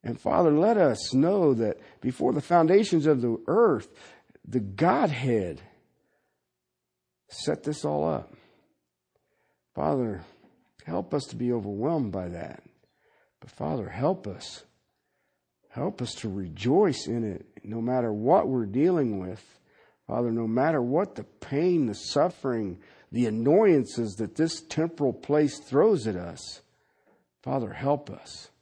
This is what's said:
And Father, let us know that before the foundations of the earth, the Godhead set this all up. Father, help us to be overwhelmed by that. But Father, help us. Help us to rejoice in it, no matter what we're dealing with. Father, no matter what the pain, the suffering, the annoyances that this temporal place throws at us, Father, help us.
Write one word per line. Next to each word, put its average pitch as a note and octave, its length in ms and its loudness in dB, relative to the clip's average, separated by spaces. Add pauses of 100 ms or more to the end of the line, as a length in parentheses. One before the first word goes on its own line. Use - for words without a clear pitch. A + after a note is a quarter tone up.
And - 180 -8
Father, E3 320 4
let G3+ 260 4
us C#3 360 2
know D#3+ 420 4
that A2 220 -2 (220)
before C3 320 -2
the D3 100 -2
foundations F3 640 4
of C#3+ 160 4
the A#2 160 0 (100)
earth, E3 420 2 (560)
the B2 160 -2
Godhead A#2+ 1000 0 (1700)
set - 340 -6
this D3+ 200 -6
all D3 240 -2
up. D3 260 -6 (1400)
Father, B2+ 480 -2 (640)
help F3 280 -6
us C#3+ 120 -2
to - 100 -16
be A#2+ 180 -2
overwhelmed A2 580 -4
by F#2 180 -6
that. E2 340 -12 (760)
But - 120 -20
Father, C3+ 360 -6
help E3 400 -2
us. - 360 -14 (1040)
Help D3+ 320 -6
us A#2+ 140 -8
to A2 140 -8
rejoice G2+ 760 0
in A2+ 160 -2
it, G2+ 220 -6 (180)
no A2+ 180 -8
matter A#2+ 300 0
what A#2+ 380 2
we're B2 160 0
dealing B2+ 540 0
with. F#2 220 -10 (640)
Father, A#2 260 -2
no A2+ 140 -2
matter B2+ 360 2
what C#3+ 340 -2
the G#2+ 80 -10
pain, D#3+ 640 0
the G#2+ 100 -2
suffering, B2 800 -2 (340)
the A#2+ 140 2
annoyances A#2+ 920 2
that G#2+ 200 -6
this D#3+ 260 -2
temporal D#3+ 520 -2
place D3 460 0
throws D#3 460 2
at G#2 120 -2
us, - 440 -12 (800)
Father, B2+ 300 -4
help C#3+ 400 -2
us. - 380 -18 (120)